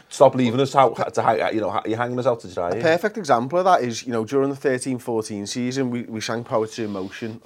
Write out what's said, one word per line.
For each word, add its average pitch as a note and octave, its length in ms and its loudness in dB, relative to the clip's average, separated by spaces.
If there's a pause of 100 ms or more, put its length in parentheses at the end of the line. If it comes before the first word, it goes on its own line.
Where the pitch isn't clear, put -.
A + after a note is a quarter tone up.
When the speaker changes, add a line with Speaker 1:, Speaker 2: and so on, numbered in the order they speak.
Speaker 1:
stop C3+ 260 6
leaving B2+ 240 2
us C#3 160 0
out - 400 4
to A2+ 80 2
hang, A2 320 2
you G#2+ 60 0
know, F#2+ 100 -2
ha-, G#2 140 -2
you're G#2+ 120 -2
hanging B2 220 -4
us B2 80 -2
out A#2 140 2
to F2 120 -16
dry F2 160 -2
Speaker 2:
A F#2 60 -2
Speaker 1:
here. A#2 80 -2
Speaker 2:
perfect F3 340 2
example C#3 400 0
of F#3 80 2
that F3+ 160 6
is, A#2+ 240 -4
you B2+ 80 -6
know, A2+ 100 0
during C#3 280 2
the C#3 40 -8
thirteen C3 440 -2
fourteen G#2+ 480 -4
season, B2+ 420 -2
we, A#2+ 140 -6
we A2 180 -8
sang A#2 220 -4
Poetry A2 420 -4
in G#2 60 -8
Motion G2 540 -10